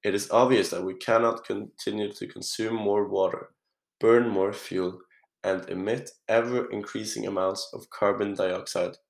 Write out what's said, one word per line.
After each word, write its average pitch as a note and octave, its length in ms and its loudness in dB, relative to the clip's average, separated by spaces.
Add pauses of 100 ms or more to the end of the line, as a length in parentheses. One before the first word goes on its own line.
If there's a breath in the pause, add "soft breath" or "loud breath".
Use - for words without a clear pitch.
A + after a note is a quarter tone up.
It G2 100 0
is G#2 160 -2
obvious A#2+ 400 6
that F#2 140 -4
we F#2 120 -4
cannot A#2 500 2
continue G#2 680 -6
to - 140 -10
consume - 480 -6
more G#2 320 2
water, F#2+ 420 0 (500)
burn A#2 300 6
more G2 240 0
fuel, F#2 460 -4 (440 soft breath)
and F#2+ 260 -2
emit G#2 420 -4 (160)
ever-increasing A2+ 960 -2
amounts F#2+ 480 -2
of - 160 -14
carbon G2+ 460 0
dioxide. F#2 600 -2 (120)